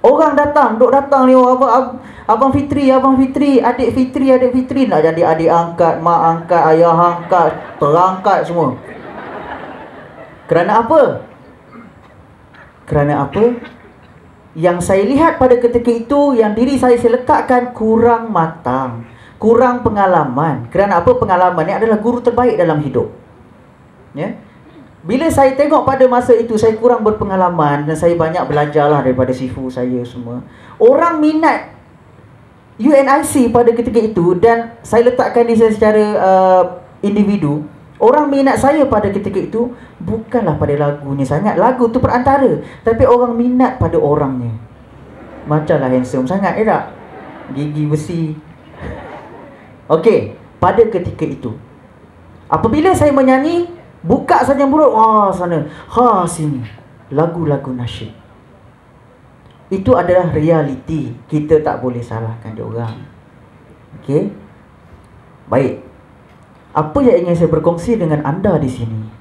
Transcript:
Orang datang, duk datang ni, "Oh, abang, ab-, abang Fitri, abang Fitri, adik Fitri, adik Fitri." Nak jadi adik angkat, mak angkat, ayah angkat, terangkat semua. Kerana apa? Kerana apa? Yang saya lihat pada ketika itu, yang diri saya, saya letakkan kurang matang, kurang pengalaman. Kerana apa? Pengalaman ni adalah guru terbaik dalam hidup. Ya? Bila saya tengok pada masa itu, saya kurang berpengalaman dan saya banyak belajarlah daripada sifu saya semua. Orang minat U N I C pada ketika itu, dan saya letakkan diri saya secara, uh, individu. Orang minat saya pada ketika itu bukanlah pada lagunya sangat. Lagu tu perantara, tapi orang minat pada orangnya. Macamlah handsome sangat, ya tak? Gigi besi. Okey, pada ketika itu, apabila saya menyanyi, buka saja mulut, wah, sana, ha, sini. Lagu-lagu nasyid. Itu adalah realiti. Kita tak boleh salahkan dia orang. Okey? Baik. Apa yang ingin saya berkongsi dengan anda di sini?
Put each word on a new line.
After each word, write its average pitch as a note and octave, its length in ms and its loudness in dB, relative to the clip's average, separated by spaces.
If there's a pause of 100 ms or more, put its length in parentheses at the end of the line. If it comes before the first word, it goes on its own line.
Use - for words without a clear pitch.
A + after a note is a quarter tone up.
Orang D4 320 4
datang, D4 400 2
duk B3+ 160 4
datang C#4 400 2
ni, - 0 -
"Oh, B3+ 240 6
abang, B3+ 160 0
ab-, B3 240 0 (320)
abang A#3 240 2
Fitri, C#4 400 0
abang C4 240 4
Fitri, C4+ 480 2
adik B3 320 0
Fitri, C4 400 2
adik B3+ 160 2
Fitri." B3+ 320 0
Nak F#3 160 2
jadi D#3+ 240 2
adik D#3+ 240 2
angkat, E3+ 560 0
mak E3+ 240 2
angkat, E3+ 320 0 (160)
ayah E3+ 160 4
angkat, E3 640 0 (240)
terangkat F3+ 640 2
semua. D3+ 320 -2 (1700)
Kerana G3 400 0
apa? C#4 400 2 (1600)
Kerana D3 480 -2
apa? A#3 240 0 (1040)
Yang F3 320 0
saya G3 160 2
lihat D4+ 320 0
pada B3+ 160 4
ketika A#3+ 320 0
itu, C4 480 0
yang G#3+ 160 2
diri B3 240 0
saya, B3 240 4
saya A#3+ 240 0
letakkan B3 480 0
kurang A3+ 560 2
matang, C3 800 -4 (320)
kurang A#3 480 2
pengalaman. D#3 800 0
Kerana F#3+ 320 0
apa? A#3 160 2
Pengalaman F#3 480 0
ni G3 160 -4
adalah A3 240 2
guru A#3+ 160 -2
terbaik A#3+ 400 0
dalam D#3 240 0
hidup. B2 240 -4 (1040)
Ya? F#3+ 240 -8 (680)
Bila C4 240 -2
saya C#4 320 2
tengok D4 240 2
pada C4 240 2
masa B3 240 2
itu, A3+ 240 2
saya A3 240 0
kurang A#3 240 2
berpengalaman F3+ 800 0
dan D3+ 80 -4
saya E3+ 240 0
banyak E3 320 -2
belajarlah D3 560 0
daripada B2+ 320 0
sifu C3 320 -8
saya B2+ 400 -6
semua. A#2+ 320 -12 (400)
Orang D#4 400 4
minat D#4 560 0 (1040)
U A3+ 160 0
N C4+ 160 4
I D4 160 4
C A#3+ 240 2
pada A#3 240 4
ketika A#3 240 0
itu, F#3+ 400 0
dan A#3 400 2
saya A#3 320 2
letakkan B3 320 0
diri A3+ 160 2
saya A3 160 4
secara, G#3+ 280 2 (200)
uh, F#3 400 4 (400)
individu. F#3+ 640 0 (320)
Orang C#4+ 320 4
minat C4+ 320 2
saya C#4+ 240 2
pada G3+ 240 0
ketika G3 320 -4
itu A#3+ 320 -6 (240)
bukanlah G3+ 560 -4
pada D3 240 -2
lagunya C#3+ 480 -4
sangat. F3+ 320 -2
Lagu A#3+ 320 0
tu B3+ 80 -2
perantara, B3+ 640 0 (240)
tapi A3+ 160 2
orang A#3+ 320 2
minat B3 480 0
pada D#3+ 160 0
orangnya. C3+ 560 -2 (960)
Macamlah D3+ 400 0
handsome B2+ 400 -2
sangat, F#3+ 320 -2
ya - 0 -
tak? F3+ 200 0 (680)
Gigi D3+ 400 -6
besi. D#3 480 -6 (1500)
Okey, E3 480 0 (240)
pada G3 240 2
ketika F3 400 -6
itu, B2+ 320 -10 (880)
apabila D4+ 480 0
saya D4+ 160 2
menyanyi, C#4 720 0 (200)
buka - 400 0
saja C#4 240 0
mulut, C#4+ 240 4
wah, G#3+ 400 2
sana, E3+ 340 -4
ha, G#3 600 0
sini. D3+ 320 -6 (480)
Lagu-lagu D3 640 -4
nasyid. A#2+ 400 -10 (1600)
Itu G3 240 0
adalah F3+ 400 2
realiti. D3+ 800 -2 (100)
Kita D3+ 380 0
tak C#3 160 -4
boleh A#2+ 240 -6
salahkan A2+ 480 -10
dia A2 160 -12
orang. A2+ 260 -8 (1080)
Okey? E3 260 -2 (1160)
Baik. - 340 -2 (920)
Apa D#3 240 -2
yang F#3+ 240 2
ingin F3 160 -2
saya D#3+ 100 2
berkongsi E3+ 460 0
dengan D#3 320 -2
anda F3 320 -2
di C#3+ 80 -2
sini? A2+ 340 -8 (200)